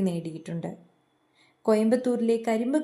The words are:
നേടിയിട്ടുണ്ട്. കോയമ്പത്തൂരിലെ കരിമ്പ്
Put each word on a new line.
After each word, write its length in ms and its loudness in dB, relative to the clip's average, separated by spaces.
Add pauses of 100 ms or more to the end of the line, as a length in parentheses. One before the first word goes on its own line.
നേടിയിട്ടുണ്ട്. 600 -8 (960)
കോയമ്പത്തൂരിലെ 680 2 (100)
കരിമ്പ് 380 0